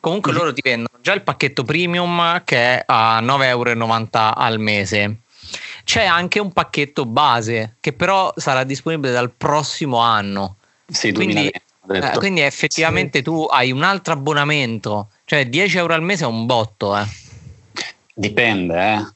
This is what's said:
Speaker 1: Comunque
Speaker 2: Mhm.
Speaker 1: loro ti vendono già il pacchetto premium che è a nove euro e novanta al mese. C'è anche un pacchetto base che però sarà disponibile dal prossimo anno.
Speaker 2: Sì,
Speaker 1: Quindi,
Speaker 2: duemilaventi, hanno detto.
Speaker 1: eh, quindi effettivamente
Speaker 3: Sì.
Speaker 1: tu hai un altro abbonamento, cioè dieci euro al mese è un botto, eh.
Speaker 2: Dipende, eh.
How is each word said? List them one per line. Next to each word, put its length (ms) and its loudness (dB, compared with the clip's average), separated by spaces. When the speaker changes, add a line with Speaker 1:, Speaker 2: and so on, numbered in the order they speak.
Speaker 1:
Comunque 320 0
Speaker 2:
Mhm. 60 2
Speaker 1:
loro 160 0
ti 100 -8
vendono 380 -2
già 100 0
il 80 0
pacchetto 440 -2
premium 800 0
che 120 0
è 300 2
a 340 4
nove 280 2
euro 200 0
e 60 0
novanta 600 0
al 240 0
mese. 600 0
C'è 220 2
anche 340 2
un 100 -4
pacchetto 540 -2
base 760 0
che 120 -4
però 440 0
sarà 280 0
disponibile 480 -2
dal 180 0
prossimo 680 -2
anno. 580 0
Speaker 2:
Sì, 260 -2
Speaker 1:
Quindi, 220 0
Speaker 2:
duemilaventi, 280 -2
hanno 120 -6
detto. 220 0
Speaker 1:
eh, 40 2
quindi 220 0
effettivamente 760 0
Speaker 3:
Sì. 60 -4
Speaker 1:
tu 180 -2
hai 280 2
un 120 0
altro 320 0
abbonamento, 960 -2
cioè 200 2
dieci 300 0
euro 160 0
al 100 0
mese 220 -2
è 20 0
un 200 -2
botto, 500 0
eh. 80 0
Speaker 2:
Dipende, 800 0
eh. 220 -2